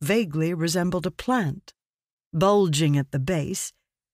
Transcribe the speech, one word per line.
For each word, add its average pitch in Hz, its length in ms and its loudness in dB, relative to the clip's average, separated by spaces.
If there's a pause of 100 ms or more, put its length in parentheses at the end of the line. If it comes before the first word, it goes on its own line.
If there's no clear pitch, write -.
vaguely 165 540 0
resembled 170 520 -2
a 185 60 -6
plant, 226 600 -4 (580)
bulging 160 680 4
at 139 120 -2
the 143 80 -4
base, 156 540 -4 (420)